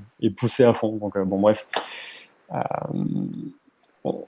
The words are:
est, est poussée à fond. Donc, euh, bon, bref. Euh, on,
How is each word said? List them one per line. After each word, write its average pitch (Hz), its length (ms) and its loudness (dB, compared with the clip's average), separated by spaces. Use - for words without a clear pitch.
est, 123 60 2
est - 20 0
poussée 117 340 2
à 117 100 10
fond. 110 200 -2
Donc, 104 240 -4
euh, 95 80 2
bon, 95 140 0
bref. 104 280 4
Euh, - 40 -4
on, - 220 -4